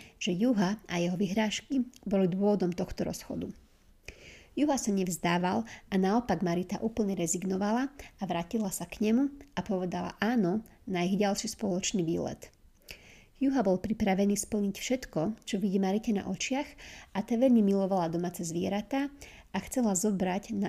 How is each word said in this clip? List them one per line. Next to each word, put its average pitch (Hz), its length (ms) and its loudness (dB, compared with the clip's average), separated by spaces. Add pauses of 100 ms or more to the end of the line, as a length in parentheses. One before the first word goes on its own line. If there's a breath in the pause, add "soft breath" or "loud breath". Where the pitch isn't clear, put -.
(160 loud breath)
že - 160 -4
Juha 202 560 2
a - 80 -8
jeho 175 240 0
vyhrážky 214 640 0 (240)
boli 190 240 2
dôvodom 190 400 2
tohto 180 320 -4
rozchodu. - 480 -6 (1040 loud breath)
Juha 285 240 2
sa 208 160 0
nevzdával 180 720 0
a - 320 -8
naopak 190 480 2
Marita 180 320 -2
úplne 220 320 -2
rezignovala 190 800 0
a - 320 -14
vrátila 180 480 -2
sa 175 160 -6
k - 160 -6
nemu 233 240 4 (240)
a - 160 -6
povedala 185 560 -4
áno 214 400 2 (240 loud breath)
na 175 160 0
ich 185 160 2
ďalší 208 320 0
spoločný 185 560 -2
výlet. 165 480 -4 (840 loud breath)
Juha 269 240 2
bol 190 160 2
pripravený 202 560 2
splniť 202 400 -2
všetko, 214 720 -4
čo 196 160 -2
vidí 196 160 2
Marite 196 320 0
na 202 160 -2
očiach, 262 400 -4 (480 loud breath)
a 226 80 -2
tá 226 160 0
veľmi 240 240 8
milovala 196 480 2
domáce 175 320 -4
zvieratá 190 640 -2 (480 loud breath)
a - 80 -4
chcela 233 320 0
zobrať 196 560 0
na 202 180 -2